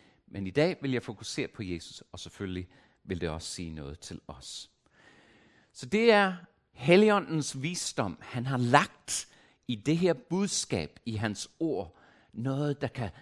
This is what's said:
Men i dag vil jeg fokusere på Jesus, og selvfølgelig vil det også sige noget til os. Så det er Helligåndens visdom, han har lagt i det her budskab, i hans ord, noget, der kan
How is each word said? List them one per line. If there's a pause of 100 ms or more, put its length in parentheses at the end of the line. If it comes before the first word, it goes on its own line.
(280)
Men
i
dag
vil
jeg
fokusere
på
Jesus,
og
selvfølgelig (360)
vil
det
også
sige
noget
til
os. (1040)
Så
det
er (360)
Helligåndens
visdom,
han
har
lagt (400)
i
det
her
budskab,
i
hans
ord, (360)
noget,
der
kan (120)